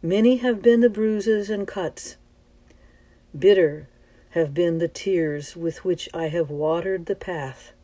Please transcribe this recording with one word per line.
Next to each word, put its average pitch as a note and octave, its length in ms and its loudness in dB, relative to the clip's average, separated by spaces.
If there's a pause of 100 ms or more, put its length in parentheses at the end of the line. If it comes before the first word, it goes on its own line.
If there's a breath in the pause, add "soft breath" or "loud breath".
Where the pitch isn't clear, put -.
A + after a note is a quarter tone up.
Many A3 380 4
have A#3+ 240 0
been A#3 180 6
the A#3+ 100 6
bruises G#3+ 600 0
and G3+ 180 -4
cuts. - 480 -8 (1200 soft breath)
Bitter E3 500 4 (420 soft breath)
have D3+ 240 -2
been E3+ 240 0
the E3 100 -2
tears D#3+ 680 -4
with E3 300 -8
which F3 300 -4
I E3 140 -6
have D#3 220 -4
watered E3 560 -4
the G3+ 80 -4
path. C#3+ 580 -10 (120)